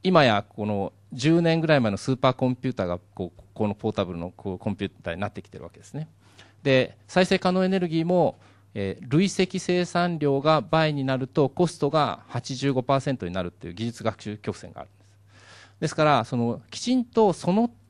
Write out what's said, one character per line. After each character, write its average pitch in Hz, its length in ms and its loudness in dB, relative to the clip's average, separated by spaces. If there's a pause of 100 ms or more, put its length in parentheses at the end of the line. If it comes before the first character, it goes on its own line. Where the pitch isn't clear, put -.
今 180 220 6
や 107 260 4
こ 104 160 -8
の 101 280 -4 (200)
十 156 280 4
年 165 200 2
ぐ 160 60 -2
ら 156 80 4
い 139 40 4
前 110 120 2
の 95 60 -4
ス - 160 -2
ー 123 40 -2
パ 135 120 2
ー 123 40 0
コ 127 160 0
ン 127 60 -2
ピ 131 140 -6
ュ - 20 -4
ー - 40 -8
タ 95 100 -2
ー - 20 -4
が、 87 120 -4 (140)
こ 87 240 -8
う、 - 40 -20 (120)
こ 107 140 -2
の 101 80 -2
ポ 113 140 -4
ー - 20 -4
タ 101 120 -2
ブ 90 100 -6
ル 87 40 -8
の、 85 180 -10
こ 95 180 -8
う、 87 40 -8
コ 104 140 -6
ン 95 40 -4
ピ 101 100 -6
ュ - 20 -6
ー - 40 -8 (120)
タ 87 80 -6
ー - 20 -6
に 90 80 -8
な 101 60 -4
っ - 40 -8
て 95 120 -14
き - 80 -20
て 95 80 -16
る - 40 -16
わ 85 60 -16
け - 80 -20
で - 60 -20
す - 100 -20
ね。 156 140 -10 (560)
で、 131 340 2 (100)
再 185 200 2
生 190 100 2
可 185 140 0
能 185 120 2
エ 185 60 0
ネ 190 100 0
ル 175 80 -2
ギ 160 140 -2
ー 165 40 -2
も、 175 340 2 (340)
え 98 260 -4
ー、 - 100 -16
累 180 200 4
積 185 300 -2
生 180 260 0
産 175 320 -2
量 139 240 0
が 156 200 4
倍 156 320 2
に 139 100 -2
な 131 140 0
る 127 100 -4
と、 139 220 2
コ 175 180 0
ス - 100 -8
ト 143 140 0
が 139 360 0
八 131 280 -8
十 135 180 0
五 123 80 0
パ 135 140 2
ー 135 40 2
セ 139 120 -4
ン 127 60 -4
ト 90 100 -8
に 87 60 -6
な 92 100 -4
る 87 60 -6
っ - 20 -12
て - 160 -16
い 87 40 -10
う - 20 -14
技 107 120 -6
術 117 180 -8
学 107 180 -4
習 107 160 -10
曲 101 180 -8
線 - 160 -18
が - 100 -16
あ - 40 -14
る - 40 -20
ん - 80 -20
で - 80 -20
す。 - 760 -20
で 160 80 -4
す - 60 -8
か 156 80 2
ら、 135 220 4
そ - 120 -8
の、 117 240 -2 (100)
き - 80 -14
ち 247 160 0
ん 247 100 0
と 214 280 2
そ 175 200 -2
の 233 160 2 (200)